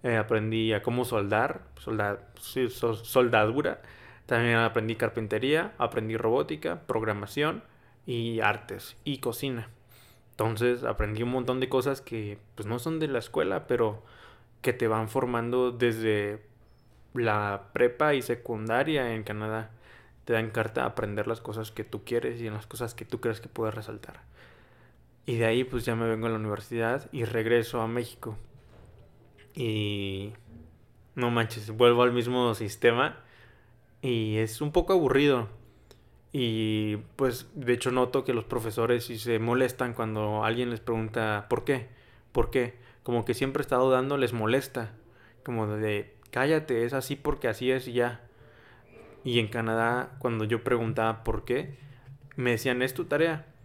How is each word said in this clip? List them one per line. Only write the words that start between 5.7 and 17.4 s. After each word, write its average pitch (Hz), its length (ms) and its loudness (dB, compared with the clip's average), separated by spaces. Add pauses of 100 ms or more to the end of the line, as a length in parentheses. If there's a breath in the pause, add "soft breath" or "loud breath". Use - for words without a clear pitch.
aprendí 110 380 -2
robótica, 151 720 -2
programación 113 800 -2 (420 soft breath)
y 117 340 -4
artes 104 600 -2
y 139 160 -6
cocina. 120 500 -4 (640 soft breath)
Entonces, 117 500 2
aprendí 110 400 -2
un 123 80 0
montón 127 300 0
de 127 80 -2
cosas 131 320 0
que, 104 380 -8 (180)
pues, 101 100 -8
no 113 140 -2
son 160 180 -4
de 156 100 0
la 127 120 0
escuela, 175 480 -2
pero 113 340 2 (600 loud breath)
que 127 100 2
te 120 160 0
van 110 200 0
formando 123 640 0
desde 110 720 0 (720)
la 104 580 0